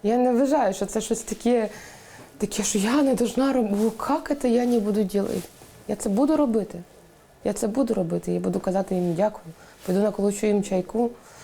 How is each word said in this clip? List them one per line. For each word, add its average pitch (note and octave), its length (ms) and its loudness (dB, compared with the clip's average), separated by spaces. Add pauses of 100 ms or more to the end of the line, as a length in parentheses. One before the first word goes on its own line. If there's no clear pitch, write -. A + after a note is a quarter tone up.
Я A3 140 2
не B3 140 4
вважаю, B3+ 420 2
що G3 120 -4
це G#3+ 160 -4
щось A3 200 -4
таке, A3+ 480 0 (680)
таке, G3+ 260 -4
що G3+ 160 0
я A#3+ 220 2
не C4+ 140 4
должна C4 380 0
роб-, A3 160 2
"Бо G#3 220 2 (180)
як D4 320 -2
це B3 80 2
я A#3+ 160 4
не A#3+ 140 4
буду G#3 240 0
делать?" F#3+ 400 -2 (440)
Я G#3 80 -2
це G#3 140 -4
буду C#4+ 280 2
робити. A3 420 0 (640)
Я G#3 100 -2
це G#3+ 140 -2
буду A#3 260 0
робити. F3 380 -2
Я F3+ 80 0
буду F#3 200 -2
казати F#3+ 360 -2
їм: F3 180 0
"Дякую". F#3+ 400 -2 (320)
Піду F#3 140 0
наколочу G#3 480 0
їм G3+ 160 2
чайку, G3+ 460 -2 (340)